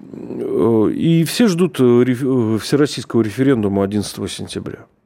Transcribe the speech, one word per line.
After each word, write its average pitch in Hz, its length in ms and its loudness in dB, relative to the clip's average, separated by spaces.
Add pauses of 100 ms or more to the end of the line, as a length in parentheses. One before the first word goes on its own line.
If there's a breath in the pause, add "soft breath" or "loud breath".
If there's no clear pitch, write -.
Э, 110 920 -2
и 165 300 2
все 240 240 2
ждут, 170 320 0
э, 123 240 6
реф-, 127 200 -2
э, 117 340 0
всероссийского 123 640 0
референдума 107 600 0
одиннадцатого 98 460 -4
сентября. - 580 -12 (200)